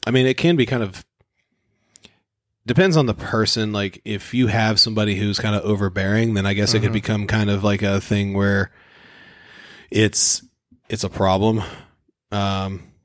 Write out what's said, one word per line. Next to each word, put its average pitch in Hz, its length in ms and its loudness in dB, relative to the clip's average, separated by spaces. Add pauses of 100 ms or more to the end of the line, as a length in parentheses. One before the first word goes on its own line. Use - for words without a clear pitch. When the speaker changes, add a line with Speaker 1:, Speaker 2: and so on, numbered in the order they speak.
Speaker 1:
I 113 40 -2
mean, 127 160 4
it 131 100 2
can 170 200 2
be 127 100 4
kind 123 160 -2
of, 98 220 -10 (1600)
depends 160 300 4
on 147 100 4
the 110 80 0
person. 110 580 -2
Like, 101 320 -4
if 104 300 -8
you 123 140 2
have 110 320 0
somebody 107 360 0
who's 101 220 -2
kind 107 160 -2
of 101 100 -2
overbearing, 101 680 0
then 98 120 0
I 98 80 0
guess 101 200 0
it 107 60 2
could 110 80 -2
Speaker 2:
Mm-hmm. 101 60 -2
Speaker 1:
become 104 320 -2
kind 104 240 0
of 101 140 -2
like 101 180 0
a 98 180 0
thing 101 340 -2
where 98 360 0 (1200)
it's, - 520 2 (460)
it's - 160 -6
a 95 40 -4
problem. 98 540 2 (680)
Um, 98 520 -4 (200)